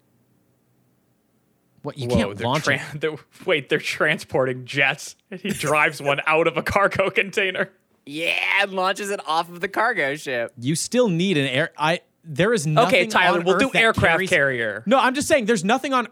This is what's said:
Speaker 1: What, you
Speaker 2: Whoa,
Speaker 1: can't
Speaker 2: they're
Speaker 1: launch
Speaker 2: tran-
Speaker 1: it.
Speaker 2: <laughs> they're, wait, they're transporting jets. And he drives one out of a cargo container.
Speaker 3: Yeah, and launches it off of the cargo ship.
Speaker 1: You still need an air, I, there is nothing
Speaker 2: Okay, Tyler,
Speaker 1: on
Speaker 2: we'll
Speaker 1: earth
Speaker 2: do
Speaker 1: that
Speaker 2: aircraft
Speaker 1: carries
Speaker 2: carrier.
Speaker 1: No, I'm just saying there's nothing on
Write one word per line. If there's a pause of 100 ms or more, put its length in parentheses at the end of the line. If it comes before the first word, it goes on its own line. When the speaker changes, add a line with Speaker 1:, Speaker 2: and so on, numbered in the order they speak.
(1800)
Speaker 1:
What,
you
Speaker 2:
Whoa,
Speaker 1:
can't
Speaker 2:
they're
Speaker 1:
launch
Speaker 2:
tran-
Speaker 1:
it.
Speaker 2:
<laughs>
they're, (280)
wait,
they're
transporting
jets. (160)
And
he
drives
one
out
of
a
cargo
container. (340)
Speaker 3:
Yeah, (240)
and
launches
it
off
of
the
cargo
ship.
Speaker 1:
You
still
need
an
air,
I, (220)
there
is
nothing
Speaker 2:
Okay,
Tyler,
Speaker 1:
on
Speaker 2:
we'll
Speaker 1:
earth
Speaker 2:
do
Speaker 1:
that
Speaker 2:
aircraft
Speaker 1:
carries
Speaker 2:
carrier.
Speaker 1:
No,
I'm
just
saying
there's
nothing
on